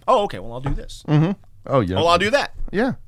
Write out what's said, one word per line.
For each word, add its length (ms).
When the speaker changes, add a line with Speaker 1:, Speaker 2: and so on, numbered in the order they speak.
Speaker 1:
Oh, 180
okay. 140
Well, 140
I'll 80
do 120
this. 340
Speaker 2:
Mm-hmm. 240
Oh, 140
yeah. 160
Speaker 1:
Well, 120
I'll 120
do 120
that. 220
Speaker 2:
Yeah. 220